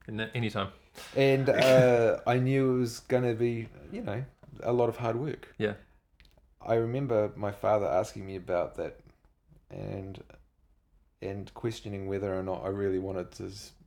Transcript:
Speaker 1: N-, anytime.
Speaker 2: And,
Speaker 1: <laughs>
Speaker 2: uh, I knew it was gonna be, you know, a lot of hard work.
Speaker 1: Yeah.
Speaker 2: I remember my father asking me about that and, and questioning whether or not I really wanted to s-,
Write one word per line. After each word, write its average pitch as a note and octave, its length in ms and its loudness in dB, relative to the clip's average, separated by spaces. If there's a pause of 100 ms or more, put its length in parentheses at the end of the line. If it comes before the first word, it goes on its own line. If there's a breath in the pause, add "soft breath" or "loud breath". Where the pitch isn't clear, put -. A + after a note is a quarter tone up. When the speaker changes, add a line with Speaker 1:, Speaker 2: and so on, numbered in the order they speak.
Speaker 1:
N-, A2 280 -6
anytime. G#2 340 -2 (480 loud breath)
Speaker 2:
And, C3+ 320 4
Speaker 1:
<laughs> - 0 -
Speaker 2:
uh, B2+ 760 6
I B2 120 2
knew C3 380 2
it - 40 2
was A#2 200 -2
gonna B2 340 2
be, A#2 340 -2 (220)
you A3+ 120 -8
know, A#2 200 -4 (400)
a A#2+ 100 0
lot A#2+ 180 4
of - 80 -4
hard A2+ 180 -2
work. - 400 -8
Speaker 1:
Yeah. G#2 180 0 (840)
Speaker 2:
I A2+ 140 0
remember A#2 640 0
my G2+ 160 -4
father G#2 340 2
asking F#2 400 -2
me F#2+ 100 -10
about F2 380 -4
that D#2+ 240 -8 (720)
and, F#2+ 520 -10 (1000)
and G2 320 -8
questioning G2+ 520 -8
whether G2 320 -4
or F#2 40 -4
not F#2 220 -6
I F#2 40 -4
really G2 300 0
wanted F#2 340 -6
to - 140 -12
s-, G2 260 -16 (140)